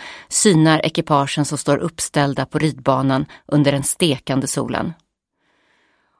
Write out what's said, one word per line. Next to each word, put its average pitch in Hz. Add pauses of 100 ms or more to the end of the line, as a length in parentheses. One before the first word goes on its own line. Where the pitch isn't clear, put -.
(280)
synar 160
ekipagen 147
som 143
står 143
uppställda 139
på -
ridbanan 135 (200)
under 143
den 139
stekande 135
solen. 135 (1300)